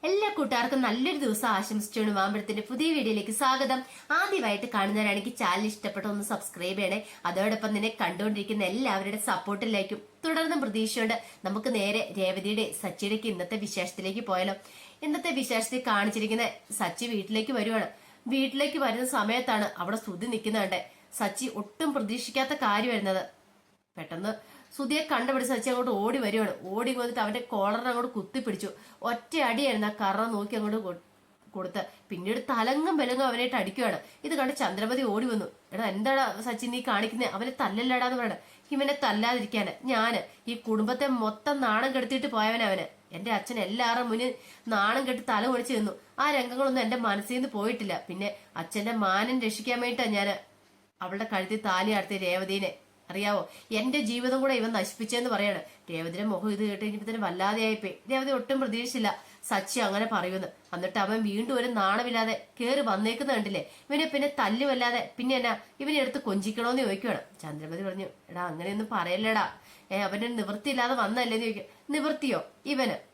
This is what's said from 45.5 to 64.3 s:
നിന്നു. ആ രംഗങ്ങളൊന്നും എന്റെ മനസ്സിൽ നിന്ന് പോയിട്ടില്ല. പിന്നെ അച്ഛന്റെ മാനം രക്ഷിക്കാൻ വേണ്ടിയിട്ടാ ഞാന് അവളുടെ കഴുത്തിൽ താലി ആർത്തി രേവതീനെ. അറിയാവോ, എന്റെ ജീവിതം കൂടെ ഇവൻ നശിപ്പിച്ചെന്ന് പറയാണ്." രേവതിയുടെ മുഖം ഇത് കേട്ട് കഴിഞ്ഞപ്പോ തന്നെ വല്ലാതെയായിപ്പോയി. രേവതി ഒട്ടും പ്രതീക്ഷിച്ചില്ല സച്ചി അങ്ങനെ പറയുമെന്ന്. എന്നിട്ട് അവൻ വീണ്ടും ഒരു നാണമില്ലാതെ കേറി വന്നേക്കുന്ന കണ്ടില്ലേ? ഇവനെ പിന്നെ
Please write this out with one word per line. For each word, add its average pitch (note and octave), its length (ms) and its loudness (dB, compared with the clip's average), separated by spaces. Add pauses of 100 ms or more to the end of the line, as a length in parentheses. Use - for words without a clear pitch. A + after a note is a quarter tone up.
നിന്നു. G#3+ 180 2 (280)
ആ D4 120 4
രംഗങ്ങളൊന്നും B3+ 500 2
എന്റെ A3+ 160 2
മനസ്സിൽ G#3 360 0
നിന്ന് B3+ 160 0
പോയിട്ടില്ല. G#3+ 580 -2
പിന്നെ G3 280 -4 (200)
അച്ഛന്റെ G#3 360 -4
മാനം A3 480 2
രക്ഷിക്കാൻ A#3+ 420 0
വേണ്ടിയിട്ടാ A#3+ 360 0
ഞാന് G3+ 180 2 (640)
അവളുടെ G3 320 -4
കഴുത്തിൽ G3+ 320 0
താലി G3 260 4
ആർത്തി G3 260 0
രേവതീനെ. F#3 560 0 (360)
അറിയാവോ, G3+ 400 0 (220)
എന്റെ B3+ 280 2
ജീവിതം B3 420 2
കൂടെ C4+ 120 4
ഇവൻ A#3 200 2
നശിപ്പിച്ചെന്ന് A3+ 560 0
പറയാണ്." G3+ 320 0 (300)
രേവതിയുടെ E3+ 360 -4
മുഖം G#3 240 0
ഇത് G3+ 180 0
കേട്ട് G3+ 140 -4
കഴിഞ്ഞപ്പോ G#3+ 240 -4
തന്നെ A3+ 140 -4
വല്ലാതെയായിപ്പോയി. G3+ 760 0 (160)
രേവതി C4 200 2
ഒട്ടും C4+ 280 0
പ്രതീക്ഷിച്ചില്ല A#3 640 0 (200)
സച്ചി G3 360 0
അങ്ങനെ G#3 320 2
പറയുമെന്ന്. F#3 360 0 (260)
എന്നിട്ട് F#3 260 -2
അവൻ G#3+ 240 2
വീണ്ടും A3 340 0
ഒരു B3 100 0
നാണമില്ലാതെ A3+ 800 2 (120)
കേറി B3+ 220 2
വന്നേക്കുന്ന A#3 520 2
കണ്ടില്ലേ? G3+ 280 0 (280)
ഇവനെ D4 160 2
പിന്നെ C#4+ 240 2 (100)